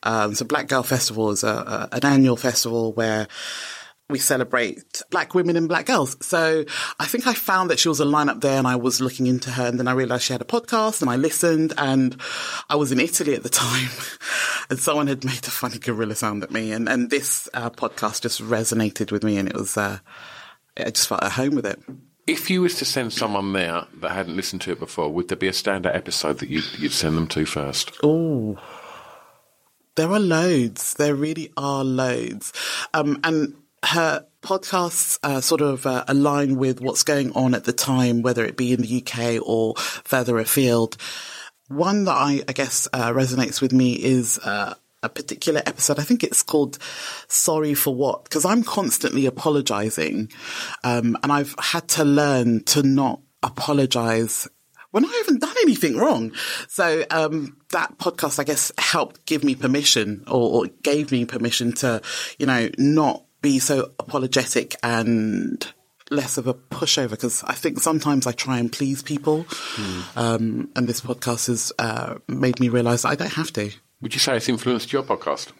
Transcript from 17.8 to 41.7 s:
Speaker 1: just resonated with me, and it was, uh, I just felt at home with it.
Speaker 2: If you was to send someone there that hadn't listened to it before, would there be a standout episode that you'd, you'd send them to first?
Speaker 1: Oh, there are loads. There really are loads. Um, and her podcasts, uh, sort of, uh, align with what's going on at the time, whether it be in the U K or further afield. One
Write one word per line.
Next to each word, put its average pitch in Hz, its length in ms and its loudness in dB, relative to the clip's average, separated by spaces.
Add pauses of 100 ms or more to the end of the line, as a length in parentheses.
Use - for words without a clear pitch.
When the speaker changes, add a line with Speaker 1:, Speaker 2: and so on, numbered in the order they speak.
Speaker 1:
just - 200 -4
resonated 110 680 0
with 104 120 -2
me, 107 140 2
and 98 100 0
it - 80 -4
was, - 200 -4
uh, 101 220 -2 (800)
I - 140 -4
just - 160 0
felt - 160 -2
at 98 80 0
home 135 240 0
with 123 100 -2
it. 98 140 -4 (480)
Speaker 2:
If - 220 -2
you 185 120 4
was 175 140 2
to 135 100 -4
send 120 260 -2
someone 101 420 -2
there 87 320 0 (160)
that 82 100 -4
hadn't 87 240 -4
listened 92 280 -6
to 92 80 -6
it 80 80 -4
before, - 300 -4
would 87 200 -2
there 95 80 -2
be 95 100 0
a 92 40 0
standout 92 440 -2
episode 76 440 -2
that 67 100 -8
you'd, 76 160 -2 (120)
you'd 76 140 -4
send 80 260 0
them 82 120 0
to 78 160 0
first? 69 460 -4 (120)
Speaker 1:
Oh, 147 560 0 (1400)
there 160 160 2
are 208 80 4
loads. 165 760 2
There 147 200 2
really 151 400 -4
are 139 280 -2
loads. 123 680 -2 (420)
Um, 147 300 0
and 156 320 0 (280)
her 160 420 0 (160)
podcasts, 190 800 -2
uh, 139 180 0
sort 156 220 2
of, 139 240 2
uh, 127 220 0
align 139 480 4
with 127 260 0
what's 131 220 0
going 143 300 2
on 131 200 4
at 117 120 -2
the 120 80 0
time, 123 500 2
whether 120 200 2
it - 140 -4
be 123 160 2
in 120 80 2
the 113 60 0
U 123 140 0
K 120 360 -2
or 113 380 0
further 123 640 0
afield. 117 580 2 (680)
One 185 380 2